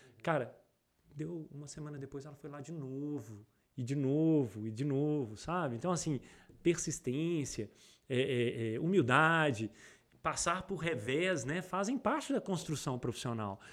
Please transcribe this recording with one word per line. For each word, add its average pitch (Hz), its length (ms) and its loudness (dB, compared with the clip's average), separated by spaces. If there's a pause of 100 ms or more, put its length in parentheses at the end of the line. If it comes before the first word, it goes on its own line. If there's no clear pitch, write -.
(200)
Cara, 135 320 0 (600)
deu 156 380 -8
uma 143 160 -14
semana 147 280 -12
depois, 135 300 -10
ela 147 80 -16
foi 147 160 -16
lá 143 100 -12
de 143 120 -12
novo, 135 720 -8 (300)
e 127 80 -4
de 127 100 -2
novo, 139 720 4
e 110 60 -2
de 113 120 -4
novo, 139 520 0
sabe? 156 400 -2
Então, 170 160 0
assim, 160 280 0 (400)
persistência, 156 1120 0 (380)
é, 127 120 2
é, 120 540 2
é, 123 60 -2
humildade, 151 880 6 (520)
passar 170 400 0
por 190 140 -6
revés, 151 680 0
né, 151 160 -2
fazem 196 380 -2
parte 285 340 0
da 247 80 2
construção 160 560 -2
profissional. 113 640 -4 (140)